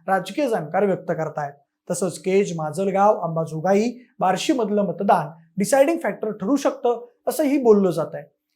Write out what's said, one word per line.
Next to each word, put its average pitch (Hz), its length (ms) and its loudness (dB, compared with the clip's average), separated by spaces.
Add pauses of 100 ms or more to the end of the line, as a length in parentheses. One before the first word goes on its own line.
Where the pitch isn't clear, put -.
राजकीय 190 400 -2
जाणकार 185 380 -2
व्यक्त 180 260 -2
करतायत. 151 420 -6 (380)
तसंच 175 280 -4
केज, 185 380 0
माजलगाव, 190 640 0
अंबाजोगाई, 165 720 0 (280)
बार्शीमधलं 202 680 0
मतदान 175 440 0 (280)
डिसायडिंग 277 460 4
फॅक्टर 214 280 -6
ठरू 214 240 -2
शकतं 240 500 -2 (220)
असंही 277 360 0
बोललं 202 280 6
जात 151 220 -6
आहे. 147 100 -12 (320)